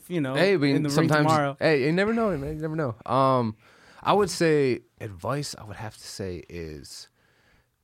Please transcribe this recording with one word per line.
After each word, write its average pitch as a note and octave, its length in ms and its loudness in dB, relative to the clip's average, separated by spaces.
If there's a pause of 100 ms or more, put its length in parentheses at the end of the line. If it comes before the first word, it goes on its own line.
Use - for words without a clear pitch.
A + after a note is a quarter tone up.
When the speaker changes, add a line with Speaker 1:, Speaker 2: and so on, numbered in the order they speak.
Speaker 1:
you F3 140 -2
know, C3 140 -4
Speaker 2:
Hey, F#3 180 4
I F#3 40 2
mean, C#3 200 2
Speaker 1:
in D#3 60 2
the D3 60 -2
ring C#3 60 -4
Speaker 2:
sometimes D3+ 320 4
Speaker 1:
tomorrow. C#3+ 320 2
Speaker 2:
hey, D3 260 2
you D3+ 60 2
never G3 220 2
know, A3+ 240 0
man. C#3+ 180 -6
You D#3 60 -8
never D#3 160 -4
know. C3+ 180 -2 (100)
Um, B2+ 520 2 (440)
I D3 120 2
would G3 160 2
say D3 500 2 (220)
advice A2+ 580 -8
I G#2+ 60 -18
would G#2 100 -14
have A2 220 -12
to - 100 -20
say F2+ 400 -10
is, D#2 640 -14 (760)